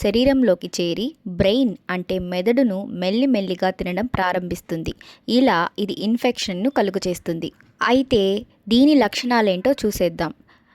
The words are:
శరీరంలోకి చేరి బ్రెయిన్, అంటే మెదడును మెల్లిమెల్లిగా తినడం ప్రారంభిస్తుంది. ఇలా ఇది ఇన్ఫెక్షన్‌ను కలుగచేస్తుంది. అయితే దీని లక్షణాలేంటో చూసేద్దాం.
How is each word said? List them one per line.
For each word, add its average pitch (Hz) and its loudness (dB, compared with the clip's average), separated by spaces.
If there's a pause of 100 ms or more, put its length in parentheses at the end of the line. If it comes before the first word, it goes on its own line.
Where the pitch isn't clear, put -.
శరీరంలోకి 240 2 (140)
చేరి 185 -4 (140)
బ్రెయిన్, 196 2 (140)
అంటే 185 -4
మెదడును 190 0
మెల్లిమెల్లిగా 190 0
తినడం 180 -4
ప్రారంభిస్తుంది. 180 -4 (360)
ఇలా 220 2 (100)
ఇది 196 -4
ఇన్ఫెక్షన్‌ను 220 -2
కలుగచేస్తుంది. 180 -4 (300)
అయితే 226 2 (240)
దీని 277 6
లక్షణాలేంటో 220 2
చూసేద్దాం. 175 -2 (420)